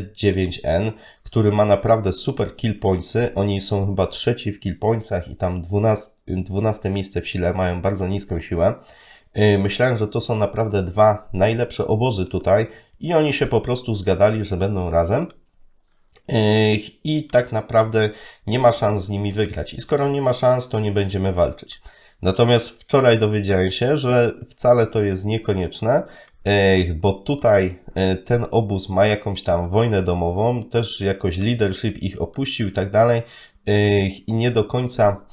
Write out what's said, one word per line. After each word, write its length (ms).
dziewięć 500
N, 280
który 300
ma 120
naprawdę 480
super 440
kill 220
pointsy. 560
Oni 260
są 260
chyba 200
trzeci 460
w 80
kill 180
pointsach 500
i 80
tam 260
dwunaste, 540
dwunaste 640
miejsce 320
w 60
sile, 260
mają 280
bardzo 260
niską 320
siłę. 340
E, 240
myślałem, 380
że 120
to 120
są 160
naprawdę 460
dwa 500
najlepsze 540
obozy 400
tutaj 400
i 140
oni 180
się 140
po 140
prostu 340
zgadali, 500
że 120
będą 340
razem. 360
E, 460
i 280
tak 200
naprawdę 580
nie 120
ma 140
szans 320
z 40
nimi 240
wygrać. 420
I 60
skoro 280
nie 140
ma 100
szans, 360
to 120
nie 120
będziemy 400
walczyć. 480
Natomiast 600
wczoraj 360
dowiedziałem 520
się, 260
że 380
wcale 380
to 160
jest 220
niekonieczne, 800
e, 500
bo 180
tutaj, 640
e, 220
ten 340
obóz 380
ma 180
jakąś 360
tam 260
wojnę 340
domową, 600
też 380
jakoś 380
leadership 640
ich 200
opuścił 460
i 40
tak 180
dalej, 320
e, 400
i 260
nie 180
do 140
końca, 680